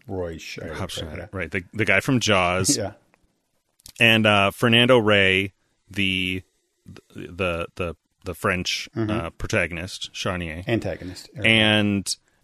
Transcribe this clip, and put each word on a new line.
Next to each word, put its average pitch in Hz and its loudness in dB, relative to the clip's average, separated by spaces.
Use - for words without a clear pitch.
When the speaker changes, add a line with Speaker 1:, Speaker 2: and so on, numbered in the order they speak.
Speaker 1:
Roy 87 -6
Schneider. - -12
Speaker 2:
Rob 76 -8
Speaker 1:
Right, 92 -6
Speaker 2:
Schneider, 78 -10
Speaker 1:
yeah. 95 -8
Speaker 2:
right. 85 -6
The, 95 -4
the 107 -4
guy 98 2
from 131 2
Jaws. 95 2
Speaker 1:
<laughs> - -
Yeah. 101 -6
Speaker 2:
And, 113 6
uh, 101 4
Fernando 120 4
Rey, 98 4
the, 92 -2
the, 87 -6
the, 85 -6
the 90 -8
French, - -4
Speaker 1:
Mm-hmm. 110 -2
Speaker 2:
uh, 85 -4
protagonist, 87 -6
Charnier. 90 -6
Speaker 1:
Antagonist. 92 -6
Right. 104 -2
Speaker 2:
And, 107 2